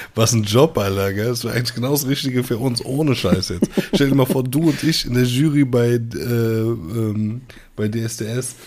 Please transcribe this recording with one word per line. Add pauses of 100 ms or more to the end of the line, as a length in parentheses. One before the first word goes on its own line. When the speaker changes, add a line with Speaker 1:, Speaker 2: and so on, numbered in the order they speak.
(140)
Speaker 1:
Was
ein
Job,
Alter,
gell?
Das
wäre
eigentlich
genau
das
Richtige
für
uns,
ohne
Scheiß
jetzt. (100)
Speaker 2:
<laughs>
Speaker 1:
Stell
dir
mal
vor,
du
und
ich
in
der
Jury
bei,
äh,
ähm, (360)
bei
D
S
D
S. (100)